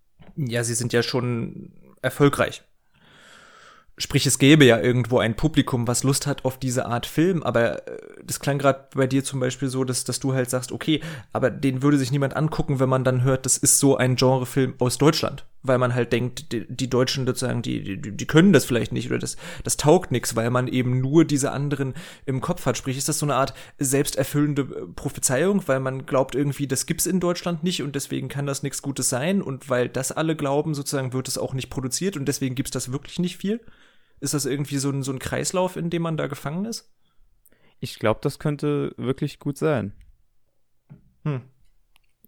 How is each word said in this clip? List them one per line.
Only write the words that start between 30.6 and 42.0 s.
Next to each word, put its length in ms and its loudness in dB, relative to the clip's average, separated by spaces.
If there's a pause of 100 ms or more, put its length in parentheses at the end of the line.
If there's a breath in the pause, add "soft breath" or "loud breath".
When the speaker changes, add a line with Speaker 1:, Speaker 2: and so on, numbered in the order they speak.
Speaker 1:
sozusagen, 380 -4
wird 160 -4
es 100 -4
auch 160 -4
nicht 160 -6
produziert 460 -4
und 100 -4
deswegen 300 -2
gibt's 160 -4
das 220 -6
wirklich 260 -8
nicht 180 -2
viel? 220 -2 (640 soft breath)
Ist 120 -4
das 120 -2
irgendwie 320 -2
so 140 -2
ein, 120 -4
so 80 -6
ein 80 -6
Kreislauf, 560 -2
in 140 -4
dem 140 -2
man 140 -2
da 100 -4
gefangen 380 -6
ist? 280 -10 (880 soft breath)
Speaker 2:
Ich 180 -10
glaub, 220 0
das 180 -4
könnte 580 -2
wirklich 420 -4
gut 180 -6
sein. 360 0 (1300)
Speaker 1:
Hm. 180 -4 (880)